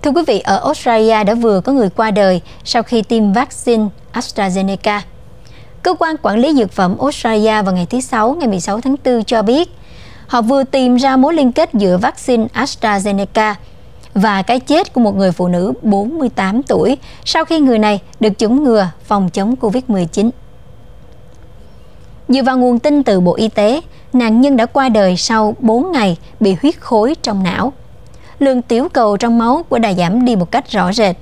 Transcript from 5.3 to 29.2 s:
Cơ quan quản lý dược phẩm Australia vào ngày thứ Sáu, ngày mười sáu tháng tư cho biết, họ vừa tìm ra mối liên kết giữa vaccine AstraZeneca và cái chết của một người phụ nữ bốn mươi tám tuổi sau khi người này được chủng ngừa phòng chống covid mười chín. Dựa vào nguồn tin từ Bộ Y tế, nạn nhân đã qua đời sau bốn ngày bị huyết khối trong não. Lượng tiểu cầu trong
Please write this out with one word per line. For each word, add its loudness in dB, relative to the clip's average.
Cơ 0
quan -2
quản 0
lý 2
dược 0
phẩm 0
Australia 0
vào -2
ngày -2
thứ -2
Sáu, -2
ngày -2
mười -2
sáu -6
tháng -2
tư 0
cho 0
biết, 0
họ -2
vừa 0
tìm 0
ra 2
mối 2
liên 2
kết -2
giữa 2
vaccine -2
AstraZeneca -2
và 0
cái -2
chết 0
của 0
một 2
người 2
phụ -2
nữ -2
bốn 0
mươi -2
tám -2
tuổi 0
sau -2
khi 0
người 4
này 0
được 0
chủng 2
ngừa 2
phòng 0
chống -2
covid -2
mười 0
chín. -2
Dựa 2
vào 2
nguồn 2
tin 2
từ 2
Bộ 2
Y 0
tế, 0
nạn 2
nhân 4
đã 2
qua 0
đời 2
sau 0
bốn 0
ngày 0
bị 2
huyết 0
khối 0
trong -2
não. -2
Lượng 2
tiểu 0
cầu 2
trong 2